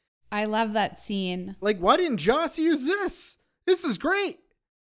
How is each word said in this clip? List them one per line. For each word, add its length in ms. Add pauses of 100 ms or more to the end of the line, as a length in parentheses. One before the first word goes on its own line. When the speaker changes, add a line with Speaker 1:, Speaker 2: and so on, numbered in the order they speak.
(320)
Speaker 1:
I 140
love 260
that 260
scene. 600
Speaker 2:
Like, 180
why 200
didn't 200
Joss 400
use 260
this? 520 (300)
This 180
is 120
great. 420 (440)